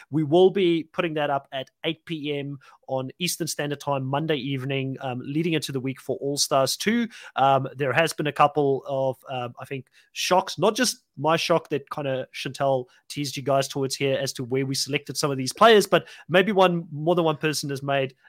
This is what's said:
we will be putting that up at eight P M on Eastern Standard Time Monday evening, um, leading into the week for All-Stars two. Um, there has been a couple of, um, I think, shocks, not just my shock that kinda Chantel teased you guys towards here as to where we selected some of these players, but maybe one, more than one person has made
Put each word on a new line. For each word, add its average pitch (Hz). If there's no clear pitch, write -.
we 156
will 175
be 170
putting 170
that 147
up 139
at 131
eight 160
P 147
M 143
on 131
Eastern 170
Standard 147
Time 139
Monday 147
evening, 135
um, 127
leading 160
into 151
the 131
week 131
for -
All-Stars 139
two. 226
Um, 135
there 131
has 156
been 156
a 147
couple 143
of, 135
um, 123
I 135
think, 135
shocks, -
not 208
just -
my 156
shock 165
that 143
kinda 135
Chantel 135
teased 143
you 143
guys 135
towards 135
here 135
as 135
to 135
where 131
we 135
selected 139
some 151
of 135
these 131
players, 214
but -
maybe 190
one, 180
more 151
than 170
one 156
person 151
has 139
made 139